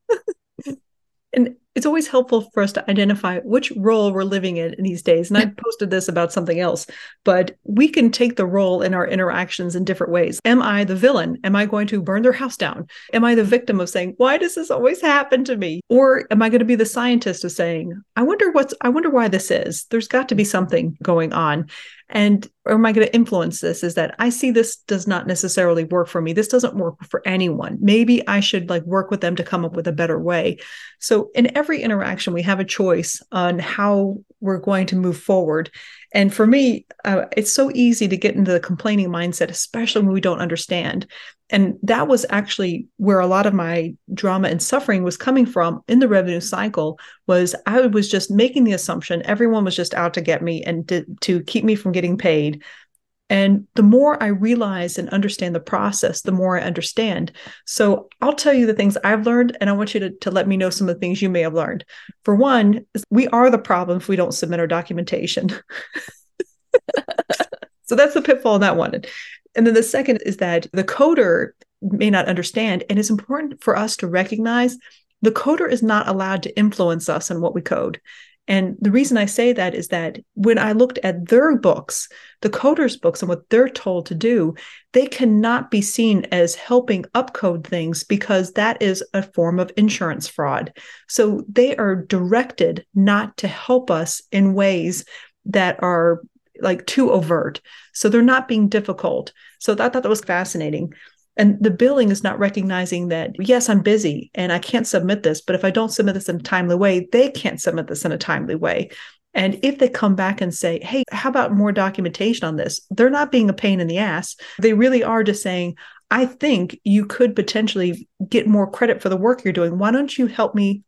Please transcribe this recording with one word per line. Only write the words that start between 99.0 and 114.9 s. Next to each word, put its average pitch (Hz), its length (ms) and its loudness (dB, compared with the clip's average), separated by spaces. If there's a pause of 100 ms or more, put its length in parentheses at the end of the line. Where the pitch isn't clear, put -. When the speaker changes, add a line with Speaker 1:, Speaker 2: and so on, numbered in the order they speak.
Speaker 1:
So - 120 -2
I 214 160 0
thought 254 140 -4
that 202 60 -2
was 214 120 0
fascinating. 175 720 -4 (440)
And 202 220 4
the 208 120 4
billing 240 400 4
is 196 120 -2
not 190 160 -4
recognizing 180 720 -2
that, 165 300 -4
yes, 240 320 2
I'm 202 100 6
busy 208 540 0
and 180 180 -2
I 175 60 0
can't 240 280 -4
submit 196 360 0
this, 156 180 0
but 180 140 -4
if 185 100 -2
I 190 60 2
don't 220 220 -2
submit 196 220 0
this 196 140 -8
in 175 80 -2
a 165 40 -6
timely 175 360 0
way, 180 360 2
they 254 180 6
can't - 300 -6
submit 165 260 -4
this 156 180 -8
in 170 80 -2
a - 60 -4
timely 151 380 -4
way. 87 340 -4 (420)
And 190 300 -2
if 277 160 0
they 254 100 4
come 208 280 0
back 190 240 -2
and 180 120 -4
say, 170 300 -4
"Hey, 254 300 -4
how 240 180 -4
about 247 240 0
more 202 180 2
documentation 196 760 -2
on 160 100 -4
this?" - 240 -6 (100)
They're 226 200 4
not 294 220 -2
being 226 160 4
a 190 60 0
pain 196 260 0
in 170 60 -2
the 165 120 -2
ass. 185 380 -4 (220)
They 220 160 4
really 247 300 4